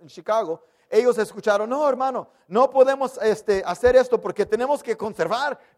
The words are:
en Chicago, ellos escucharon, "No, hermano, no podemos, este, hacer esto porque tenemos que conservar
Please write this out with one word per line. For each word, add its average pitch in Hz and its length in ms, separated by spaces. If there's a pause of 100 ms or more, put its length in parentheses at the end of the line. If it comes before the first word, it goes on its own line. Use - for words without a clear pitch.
en 160 80
Chicago, 175 540 (280)
ellos 233 260
escucharon, 214 540
"No, 294 180
hermano, 254 400 (180)
no 240 220
podemos, 262 540
este, 208 420
hacer 247 320
esto 247 240
porque 190 240
tenemos 254 380
que 220 160
conservar 220 600 (180)